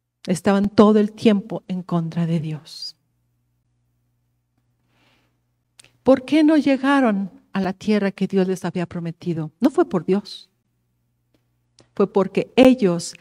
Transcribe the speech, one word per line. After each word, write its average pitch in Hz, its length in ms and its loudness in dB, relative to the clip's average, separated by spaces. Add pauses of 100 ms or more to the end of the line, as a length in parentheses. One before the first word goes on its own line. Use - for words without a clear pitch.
(260)
Estaban 196 420 0
todo 214 300 6
el 208 140 0
tiempo 202 560 -2
en 180 140 -8
contra 170 440 -4
de 165 140 -2
Dios. - 560 -12 (3000)
¿Por 254 220 4
qué 302 200 2
no 311 120 4
llegaron 262 720 0 (220)
a 196 80 -4
la 185 120 -4
tierra 202 400 -2
que 190 140 -4
Dios 190 200 0
les 185 180 -6
había 175 220 -4
prometido? 165 640 -8 (100)
No 247 100 2
fue - 180 0
por 170 160 -4
Dios. - 460 -6 (1400)
Fue 196 180 -2
porque 190 440 -2
ellos 226 640 2